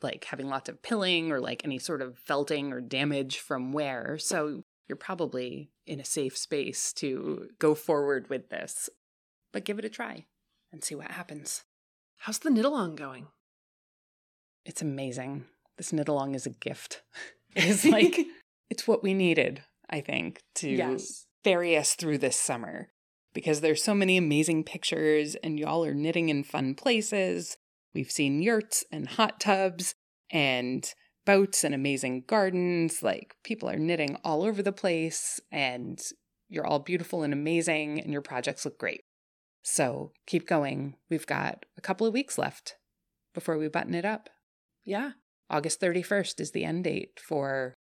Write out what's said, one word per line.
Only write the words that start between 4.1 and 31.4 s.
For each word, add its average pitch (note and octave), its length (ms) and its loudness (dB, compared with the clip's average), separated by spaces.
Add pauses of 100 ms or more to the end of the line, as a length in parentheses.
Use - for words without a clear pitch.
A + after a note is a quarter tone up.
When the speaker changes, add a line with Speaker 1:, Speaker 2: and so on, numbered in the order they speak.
Speaker 1:
So D3+ 420 -2 (260)
you're C#3+ 80 -8
probably C#3+ 760 -4 (140)
in C#3+ 140 -8
a C3+ 60 -12
safe C3+ 320 -2
space - 560 -2
to C3+ 560 -4 (100)
go D3+ 160 6
forward C#3+ 540 0
with C3 200 -6
this. - 400 -8 (640)
But G3+ 140 -6
give G#3 140 -2
it G#3+ 60 -6
a G#3+ 40 -8
try - 360 -10 (460)
and D#3 120 -12
see D3 120 -6
what - 160 -10
happens. D3+ 520 -10 (560)
Speaker 2:
How's A3 200 -6
the D#4+ 100 0
knit-along A3+ 460 2
going? C3+ 320 -12 (1400)
Speaker 1:
It's - 160 -10
amazing. C3+ 640 -6 (320)
This - 140 -8
knit-along C#3 440 0
is B2 100 -8
a B2 60 -4
gift. - 560 -10
<laughs> - 40 -20 (440)
It's F#3+ 300 4
like, D4+ 320 8 (280)
Speaker 2:
<laughs> - 260 -20
Speaker 1:
it's - 160 -4
what A3 160 4
we F#3+ 100 2
needed, D#3+ 480 4 (260)
I D3+ 140 -4
think, - 400 -4 (140)
to D3+ 160 -4
Speaker 2:
Yes. C3 560 -2 (160)
Speaker 1:
ferry F3 340 4
us D3 160 2
through D3+ 240 0
this C3 220 2
summer. - 500 -4 (440)
Because D3+ 280 0
there's D#3 220 2
so G#3+ 100 2
many F#3+ 240 6
amazing D#3 460 4
pictures, D3+ 720 2
and D#3 240 -4
y'all D#3 260 2
are C#3+ 80 0
knitting D#3+ 360 2
in C#3+ 140 2
fun C#3 320 -2
places. F3 840 0 (360)
We've C#3+ 180 -4
seen C#3+ 300 2
yurts G#3+ 500 2
and D3 160 -6
hot - 320 0
tubs F#3+ 540 2 (380)
and B2+ 600 0 (340)
boats G3 380 6